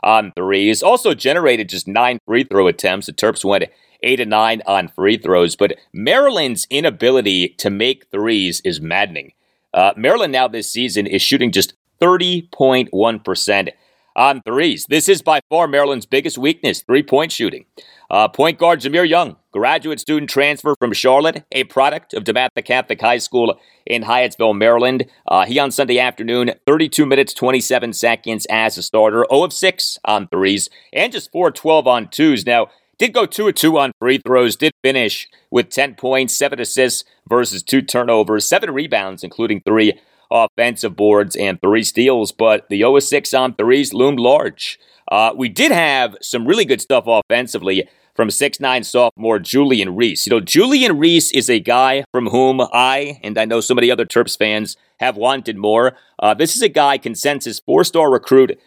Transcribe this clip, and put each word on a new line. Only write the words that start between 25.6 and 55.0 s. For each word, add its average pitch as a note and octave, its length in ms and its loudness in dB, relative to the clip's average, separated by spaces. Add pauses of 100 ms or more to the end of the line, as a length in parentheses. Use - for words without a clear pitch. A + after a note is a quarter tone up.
on C#3 100 -2
Sunday B2 300 0
afternoon, A#2+ 520 -2 (140)
thirty-two D3+ 400 2
minutes, C3+ 260 2
twenty-seven B2 600 -2
seconds A2+ 580 -4
as A2 260 0
a F2+ 60 -10
starter, A2 480 2
oh C#3+ 140 4
of F3 80 -6
six - 520 -4
on G2+ 220 -2
threes, G2 420 -2 (240)
and G#3+ 200 -2
just - 180 -12
four E3 220 0
twelve D#3 340 2
on A#2+ 220 0
twos. C#3+ 360 2
Now, A#2 220 2 (320)
did A#3 160 -2
go A#3 120 2
two G#3+ 200 -4
of F#3+ 80 0
two D#3+ 240 2
on C#3 220 -2
free C3 180 0
throws, B2+ 380 2
did D#3 160 0 (100)
finish B2+ 460 -2 (240)
with - 180 0
ten C3 240 -2
points, C3 420 -2
seven C#3 220 -2
assists B2 460 -2 (240)
versus A#2+ 340 -2
two C3+ 180 0
turnovers, A2 640 0
seven F#3+ 260 0
rebounds, A#2 500 -6
including G#2 380 -6
three G#2+ 400 2 (320)
offensive A#2 600 -2
boards G#2 400 2
and F#2+ 260 -4
three G#2+ 220 2
steals, A#2+ 480 0
but A2 380 0
the G2+ 160 0
oh C3+ 120 4
of C#3 60 6
six - 300 -2
on C3 220 0
threes B2 380 -2
loomed B2+ 280 0
large. B2 580 0 (320)
Uh, A2 240 2
we B2 140 -4
did B3+ 240 0
have C3+ 480 0
some A#2 260 -6
really G3+ 180 2
good C3 160 0
stuff B2+ 260 0
offensively A2 800 -2 (260)
from A2 160 0
six - 300 -4
nine B2+ 240 -2
sophomore A2+ 560 0
Julian A2 560 0
Reese. A2+ 300 -2
You G2+ 40 -8
know, A#2 100 2
Julian A3+ 580 2
Reese E3 340 2
is B2+ 180 -2
a A2+ 80 2
guy C3 540 0
from B2 140 -2
whom C3 340 2
I, C3+ 640 0
and G#2+ 140 -6
I A2 60 0
know A2+ 160 0
so B2+ 140 0
many B2 160 4
other B2 140 0
Terps - 340 -2
fans, G#2+ 380 -2 (240)